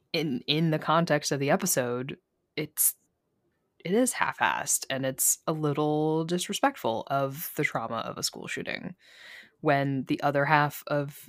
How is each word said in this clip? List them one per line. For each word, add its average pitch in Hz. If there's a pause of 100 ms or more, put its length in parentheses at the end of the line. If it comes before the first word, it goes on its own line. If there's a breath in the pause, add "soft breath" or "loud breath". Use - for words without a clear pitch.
(140)
in, 151
in 156
the 156
context 160
of 143
the 139
episode, 127 (380)
it's, - (880)
it 170
is 240
half-assed, -
and 135
it's -
a 170
little 151
disrespectful 180
of 139
the 151
trauma 113
of -
a -
school -
shooting - (640 soft breath)
when 139
the 147
other 143
half 147
of 147